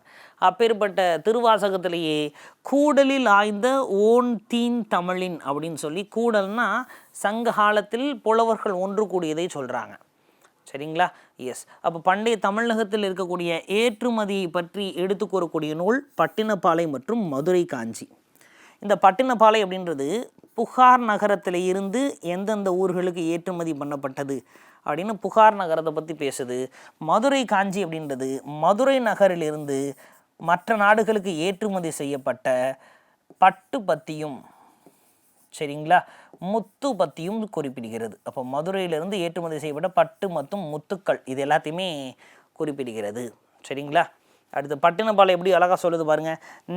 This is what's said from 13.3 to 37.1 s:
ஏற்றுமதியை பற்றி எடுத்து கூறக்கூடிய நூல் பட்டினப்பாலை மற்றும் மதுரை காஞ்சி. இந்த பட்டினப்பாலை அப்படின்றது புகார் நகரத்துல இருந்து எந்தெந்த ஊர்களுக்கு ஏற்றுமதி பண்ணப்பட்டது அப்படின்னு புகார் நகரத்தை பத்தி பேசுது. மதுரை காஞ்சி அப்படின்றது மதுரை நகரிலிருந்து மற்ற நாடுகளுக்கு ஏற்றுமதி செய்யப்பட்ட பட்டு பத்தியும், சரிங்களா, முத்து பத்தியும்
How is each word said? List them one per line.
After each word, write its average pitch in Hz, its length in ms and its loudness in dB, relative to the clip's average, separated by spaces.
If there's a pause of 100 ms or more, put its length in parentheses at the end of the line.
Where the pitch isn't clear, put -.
ஏற்றுமதியை 220 760 0
பற்றி 180 440 -6
எடுத்து 190 300 -2
கூறக்கூடிய 165 500 -2
நூல் 202 240 0 (180)
பட்டினப்பாலை 175 720 0
மற்றும் 196 400 -4
மதுரை 165 380 0
காஞ்சி. 117 420 -8 (760)
இந்த 202 180 2
பட்டினப்பாலை 220 640 6
அப்படின்றது 175 440 -4 (500)
புகார் 254 440 6
நகரத்துல 202 640 0
இருந்து 196 340 -2 (220)
எந்தெந்த 196 500 -2
ஊர்களுக்கு 180 560 0
ஏற்றுமதி 170 460 -4
பண்ணப்பட்டது 139 600 -6 (500)
அப்படின்னு 180 280 -4
புகார் 214 420 6
நகரத்தை 160 380 -2
பத்தி 156 200 -6
பேசுது. 135 440 -6 (400)
மதுரை 226 480 2
காஞ்சி 196 400 0
அப்படின்றது 143 440 -6 (300)
மதுரை 214 400 4
நகரிலிருந்து 165 800 0 (600)
மற்ற 175 360 0
நாடுகளுக்கு 208 640 2
ஏற்றுமதி 185 540 -2
செய்யப்பட்ட 139 560 -6 (960)
பட்டு 190 380 2
பத்தியும், 151 580 -4 (1160)
சரிங்களா, 151 440 2 (400)
முத்து 214 540 -4
பத்தியும் 180 460 -4 (140)